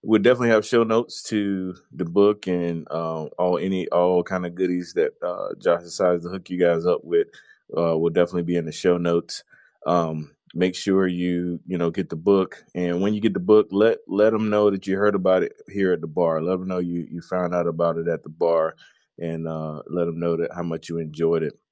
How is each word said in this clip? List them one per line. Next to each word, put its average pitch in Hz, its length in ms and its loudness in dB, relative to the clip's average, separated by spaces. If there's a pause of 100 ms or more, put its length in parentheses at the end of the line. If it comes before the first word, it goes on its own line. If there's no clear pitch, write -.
We'll 107 200 4
definitely 123 280 4
have 110 160 4
show 117 200 4
notes 113 380 -2
to 98 520 -2 (160)
the 82 140 -6
book 101 420 2
and, 87 420 -2
uh, 80 360 -4 (120)
all, 90 200 2
any, 92 320 -2
all 87 340 2
kind 90 220 -4
of 85 100 -8
goodies 90 380 -2
that, 82 180 0 (100)
uh, 87 280 -6 (100)
Josh 87 240 0
decides 87 400 0
to 87 60 -8
hook 92 200 -10
you 92 80 -4
guys 85 280 2
up 87 180 0
with. 85 240 0 (480)
Uh, 82 220 2
will 85 120 2
definitely 87 340 0
be 87 120 -2
in 85 100 0
the 80 60 -8
show 87 260 2
notes. 85 460 -2 (420)
Um, 80 460 -2 (240)
make 92 200 0
sure 95 300 2
you, 87 640 -2
you 90 100 -4
know, 85 140 0
get 87 180 -6
the 82 60 -6
book. 95 480 0 (100)
And 90 280 -2
when 104 120 0
you 104 60 -4
get 104 140 0
the 92 80 -2
book, 104 300 6
let, 104 260 4 (100)
let 107 260 2
'em 107 160 -2
know 104 220 4
that 98 160 -6
you 95 100 0
heard 101 180 2
about 92 280 4
it - 100 -4 (160)
here 95 220 0
at 85 100 0
the 85 60 -8
bar. 80 340 0
Let 90 120 -2
'em 92 140 -4
know 92 120 -4
you, 87 320 -4
you 85 100 -10
found 90 320 -4
out 87 140 0
about 82 300 0
it 82 100 -4
at 80 160 -4
the 80 60 -16
bar, 82 460 0 (440)
and, 82 300 -6
uh, 78 380 -8
let 85 200 -2
'em 82 100 -6
know 85 200 0
that 82 160 -4
how 87 100 -6
much 80 240 -6
you 82 100 -6
enjoyed 80 460 0
it. - 160 -8 (120)